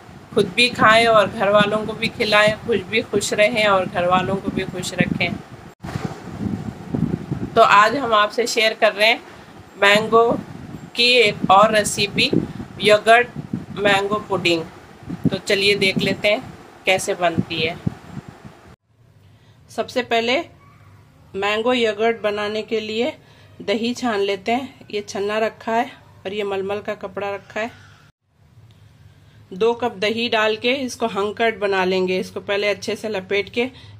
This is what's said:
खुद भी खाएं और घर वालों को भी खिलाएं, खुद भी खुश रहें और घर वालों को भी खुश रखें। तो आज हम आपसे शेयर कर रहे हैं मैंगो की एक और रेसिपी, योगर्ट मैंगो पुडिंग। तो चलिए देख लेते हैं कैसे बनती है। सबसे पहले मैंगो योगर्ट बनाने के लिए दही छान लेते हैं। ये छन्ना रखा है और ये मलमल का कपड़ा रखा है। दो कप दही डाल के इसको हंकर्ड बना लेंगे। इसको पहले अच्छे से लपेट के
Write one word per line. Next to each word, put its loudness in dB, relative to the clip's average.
खुद 2
भी 4
खाएं 6
और 6
घर -2
वालों 2
को -6
भी -4
खिलाएं, 2
खुद 0
भी -2
खुश -2
रहें 2
और 2
घर -2
वालों 2
को -6
भी -4
खुश -8
रखें। -2
तो 6
आज 6
हम -2
आपसे 0
शेयर 0
कर 2
रहे 2
हैं 2
मैंगो 4
की 4
एक 2
और 8
रेसिपी, 0
योगर्ट 6
मैंगो 0
पुडिंग। 0
तो -4
चलिए 2
देख 0
लेते 0
हैं -2
कैसे 0
बनती -2
है। -4
सबसे -4
पहले 0
मैंगो 0
योगर्ट 0
बनाने -4
के -4
लिए -4
दही -2
छान -2
लेते -2
हैं। -6
ये -6
छन्ना -6
रखा -4
है 0
और -6
ये -4
मलमल -4
का -8
कपड़ा -8
रखा -10
है। -6
दो 0
कप -4
दही -2
डाल 2
के 0
इसको -4
हंकर्ड -2
बना 0
लेंगे। 0
इसको -8
पहले -2
अच्छे -4
से -10
लपेट -4
के -4